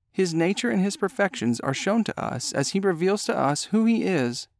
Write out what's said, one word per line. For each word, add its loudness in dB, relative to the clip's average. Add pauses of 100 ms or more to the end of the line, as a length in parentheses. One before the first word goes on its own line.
(100)
His 0
nature 0
and 2
his 0
perfections -2
are -2
shown 0
to -6
us -6
as -2
he 0
reveals 0
to -2
us 0
who 2
he 4
is 0 (120)